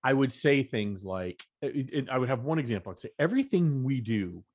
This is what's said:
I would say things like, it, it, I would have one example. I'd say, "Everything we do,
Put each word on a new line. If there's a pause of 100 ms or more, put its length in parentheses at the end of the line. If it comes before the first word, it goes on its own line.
I
would
say
things
like, (180)
it,
it,
I
would
have
one
example.
I'd
say, (100)
"Everything
we
do, (120)